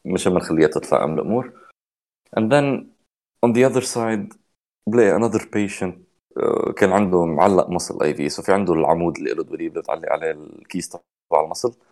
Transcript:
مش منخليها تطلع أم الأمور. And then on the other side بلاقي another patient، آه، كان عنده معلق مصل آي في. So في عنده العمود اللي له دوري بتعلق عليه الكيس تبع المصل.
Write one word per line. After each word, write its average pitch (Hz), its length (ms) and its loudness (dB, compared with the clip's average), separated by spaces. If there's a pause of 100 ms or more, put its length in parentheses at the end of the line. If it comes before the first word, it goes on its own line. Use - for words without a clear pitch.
مش 92 220 -4
منخليها 85 420 2
تطلع - 360 -2
أم 78 100 -2
الأمور. 113 380 -4 (840)
And 110 160 0
then 139 340 0 (600)
on 120 60 4
the 123 180 4
other 123 140 0
side 110 520 -4 (520)
بلاقي 104 300 4
another 110 240 0
patient، 98 520 -6 (440)
آه، - 380 -2
كان 95 160 4
عنده 92 320 2
معلق 85 440 4
مصل - 340 -4
آي 73 120 0
في. 73 160 -4
So - 140 -10
في 98 80 2
عنده 95 200 2
العمود 80 460 2
اللي - 160 -4
له 80 80 -6
دوري 80 260 -8
بتعلق 80 400 -8
عليه 80 220 -2
الكيس - 580 -12
تبع - 560 -4
المصل. 101 320 -6 (160)